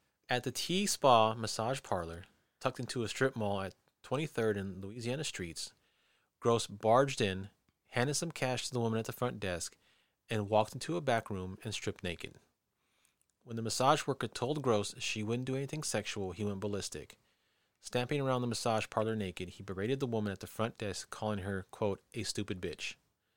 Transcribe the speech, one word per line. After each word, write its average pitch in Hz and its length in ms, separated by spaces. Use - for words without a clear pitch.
At 127 140
the 127 80
T-Spa 123 840
massage 113 460
parlor, 85 440
tucked 131 200
into 123 240
a 104 40
strip 131 300
mall 101 240
at 95 120
twenty-third 120 540
and 95 260
Louisiana 120 400
Streets, - 480
Gross 117 260
barged 117 540
in, 95 260
handed 139 260
some 170 160
cash 127 360
to - 60
the 123 80
woman 113 180
at 110 60
the - 80
front 123 260
desk, 90 380
and 107 200
walked 107 240
into 156 240
a 170 40
back 120 280
room 95 340
and 107 100
stripped - 300
naked. 85 300
When 117 100
the 113 60
massage 127 440
worker 131 220
told 139 340
Gross 110 380
she - 240
wouldn't 120 240
do 131 80
anything 143 280
sexual, 101 500
he 107 100
went 101 160
ballistic. 98 580
Stamping 123 380
around 131 220
the 123 60
massage 110 420
parlor 110 260
naked, 92 340
he 98 140
berated 101 360
the 135 80
woman 107 240
at 95 80
the - 80
front - 300
desk, - 320
calling 107 300
her, 95 320
quote, 101 300
"a 113 100
stupid 101 380
bitch." - 340